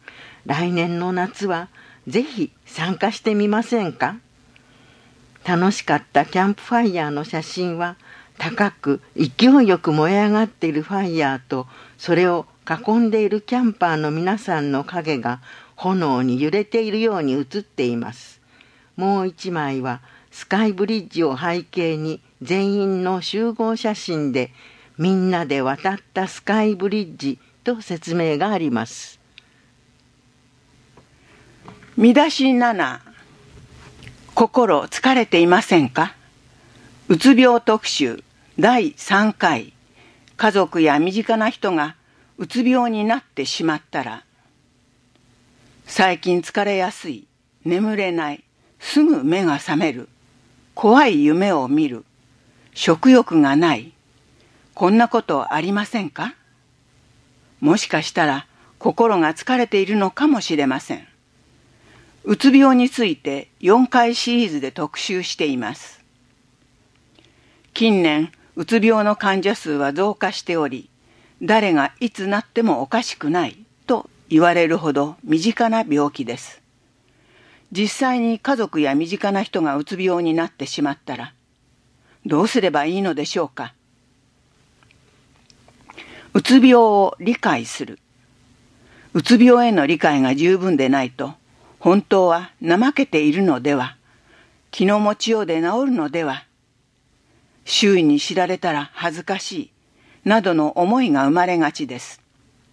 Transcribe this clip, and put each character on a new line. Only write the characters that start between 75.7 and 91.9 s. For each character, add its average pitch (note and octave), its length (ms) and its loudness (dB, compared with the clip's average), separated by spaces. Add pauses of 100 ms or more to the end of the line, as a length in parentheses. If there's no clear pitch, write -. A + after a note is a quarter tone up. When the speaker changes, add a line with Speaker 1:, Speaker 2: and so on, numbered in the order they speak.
Speaker 2:
病 D3 240 0
気 C3 140 -10
で A#2 120 -8
す。 - 240 -20 (1120)
実 G3+ 160 -2
際 B3+ 320 -2
に A3+ 180 0
家 C#4 200 -2
族 F#3 240 -2
や C#3 140 2
身 D#3+ 120 0
近 E3+ 240 -2
な G3 100 0
人 F#3 200 -4
が C#3+ 160 -2
う D3 80 -6
つ F#3 140 -8
病 F#3 220 0
に E3 120 0
な E3 140 -2
っ - 40 -20
て - 140 -12
し - 160 -8
ま C#3+ 100 0
っ C#3 120 -10
た C3+ 120 -10
ら、 A#2+ 180 -14 (920)
ど D3+ 160 2
う G#3+ 80 2
す - 100 -2
れ F#3+ 100 2
ば F3 160 0
い E3+ 100 -2
い G3 60 -2
の F3+ 140 -2
で C#3+ 100 -4
し - 140 -4
ょ E3 60 -2
う C3+ 40 -8
か？ - 240 -14 (2500)
う - 80 2
つ B3+ 140 6
病 B3+ 200 8
を G#3 460 4
理 A3+ 160 -2
解 C3+ 280 -2
す - 200 -12
る。 A2+ 120 -14 (1160)
う F3 100 0
つ A#3 180 4
病 A#3+ 280 6
へ - 20 0
の D#3+ 160 0
理 D#3+ 100 0
解 D3 240 2
が C3 140 0
十 F3 220 2
分 F#3 180 0
で C3+ 140 2
な C#3 120 2
い B2+ 100 -6
と、 C#3 220 -10 (460)
本 F#3+ 220 2